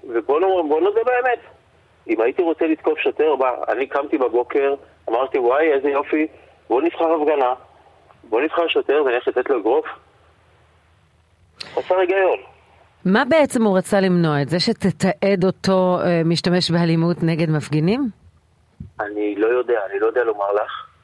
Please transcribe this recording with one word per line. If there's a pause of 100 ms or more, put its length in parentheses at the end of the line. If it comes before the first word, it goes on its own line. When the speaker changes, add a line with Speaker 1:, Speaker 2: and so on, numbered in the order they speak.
Speaker 1:
ובוא
נו-,
בוא
נודה
באמת, (720)
אם
הייתי
רוצה
לתקוף
שוטר,
מה, (180)
אני
קמתי
בבוקר, (360)
אמרתי,
"וואי,
איזה
יופי, (420)
בוא
נבחר
הפגנה, (720)
בוא
נבחר
שוטר
ונלך
לתת
לו
אגרוף." (1900)
חסר
היגיון. (680)
Speaker 2:
מה
בעצם
הוא
רצה
למנוע?
את
זה
שתתעד
אותו,
אה,
משתמש
באלימות
נגד
מפגינים? (1000)
Speaker 1:
אני
לא
יודע, (100)
אני
לא
יודע
לומר
לך. (180)